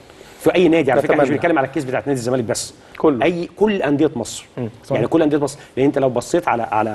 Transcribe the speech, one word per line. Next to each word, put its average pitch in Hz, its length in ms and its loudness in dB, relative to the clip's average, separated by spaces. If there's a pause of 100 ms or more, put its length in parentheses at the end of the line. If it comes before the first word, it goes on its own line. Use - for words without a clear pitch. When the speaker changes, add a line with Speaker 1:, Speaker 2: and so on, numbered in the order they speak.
(400)
Speaker 1:
في - 160 2
اي 180 120 6
نادي. 156 240 4
على 131 100 4
فكره، 156 100 -2
احنا 151 120 4
مش 135 40 2
Speaker 2:
نتمنى. 135 100 0
Speaker 1:
بنتكلم 170 200 0
على 135 100 0
الكيس 147 180 -6
بتاعت 127 220 -4
نادي 139 120 -2
الزمالك 123 240 -2
بس، 110 300 -6 (240)
Speaker 2:
كله. 139 280 2
Speaker 1:
اي، 175 240 -2 (100)
كل 202 220 0
انديه 143 340 2
مصر. - 300 -8 (120)
Speaker 2:
مم. 120 120 -6 (160)
صح. 139 100 -4
Speaker 1:
يعني 120 120 0
كل 165 140 2
انديه 147 160 2
مصر، 143 220 -4 (180)
لان 135 80 2
انت 139 120 0
لو 135 120 2
بصيت 127 380 -2
على، 117 160 0
على، 110 320 0